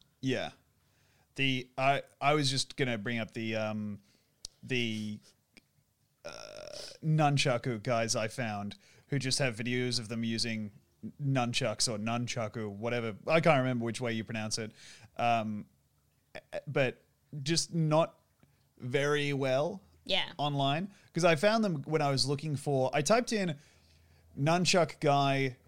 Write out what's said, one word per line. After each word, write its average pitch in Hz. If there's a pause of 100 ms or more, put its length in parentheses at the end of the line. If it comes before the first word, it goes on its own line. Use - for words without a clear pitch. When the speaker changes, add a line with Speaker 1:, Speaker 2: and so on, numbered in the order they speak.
(220)
Speaker 1:
Yeah. 110 (840)
The, 131
I, 135 (160)
I 139
was 147
just -
gonna 127
bring 117
up 113
the, 113
um, 107 (640)
the, 110 (1040)
uh, - (760)
nunchaku 143
guys 117
I 113
found 104 (320)
who 139
just 131
have 127
videos 123
of 110
them 117
using 113 (520)
nunchucks 120
or 107
nunchaku, 113
whatever. 113 (140)
I 160
can't 156
remember 127
which 117
way 120
you 110
pronounce 110
it. 110 (460)
Um, 110 (1000)
but 131 (400)
just 156
not 160 (640)
very 143
well 139 (220)
Speaker 2:
Yeah. 185 (140)
Speaker 1:
online. 143 (260)
'Cause 165
I 170
found 214
them 165
when 156
I 143
was 131
looking 143
for, 135
I 151
typed 226
in 185 (840)
"nunchuck 165
guy 139 (120)